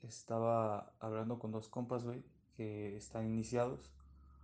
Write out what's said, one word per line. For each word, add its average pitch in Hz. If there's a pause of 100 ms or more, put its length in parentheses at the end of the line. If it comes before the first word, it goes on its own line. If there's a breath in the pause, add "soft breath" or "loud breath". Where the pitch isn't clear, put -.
estaba 113
hablando 110
con 113
dos 110
compas, 123
güey, 120 (320)
que 104
están 110
iniciados, 120 (520 soft breath)